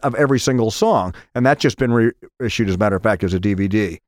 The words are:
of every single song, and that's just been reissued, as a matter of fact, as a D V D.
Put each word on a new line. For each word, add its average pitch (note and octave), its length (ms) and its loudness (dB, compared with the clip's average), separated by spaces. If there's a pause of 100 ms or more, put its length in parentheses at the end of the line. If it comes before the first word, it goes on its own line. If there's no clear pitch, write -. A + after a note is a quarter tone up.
of B2+ 120 -2
every C3+ 240 2
single A#2 320 0
song, A2+ 440 0 (200)
and B2 120 0
that's C#3+ 160 2
just C3+ 160 0
been B2 120 0 (480)
reissued, A2+ 300 -2
as F#2+ 60 0
a F2+ 40 -4
matter G2+ 160 0
of F#2 80 -4
fact, G#2 220 0
as F2+ 80 -2
a F#2 80 -2
D G2+ 140 0
V G2 120 -2
D. F#2+ 420 -2